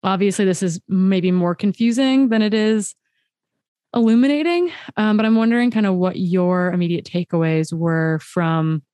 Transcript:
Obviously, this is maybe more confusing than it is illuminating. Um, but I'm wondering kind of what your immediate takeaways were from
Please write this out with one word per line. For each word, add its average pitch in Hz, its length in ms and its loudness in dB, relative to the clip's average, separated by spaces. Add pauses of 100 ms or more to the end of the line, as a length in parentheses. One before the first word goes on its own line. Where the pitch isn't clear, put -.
Obviously, 190 420 0
this 185 180 0
is 175 240 -4
maybe 185 440 0
more 175 240 0
confusing 254 720 0
than 220 140 2
it 214 100 0
is 214 420 0 (1000)
illuminating. 285 760 2 (260)
Um, 214 200 0
but 214 80 2
I'm 220 120 2
wondering 233 340 2
kind 220 160 0
of 190 80 0
what 180 220 -2
your 180 560 0
immediate 175 320 -2
takeaways 160 680 -2
were 160 480 -2
from 160 640 -2 (120)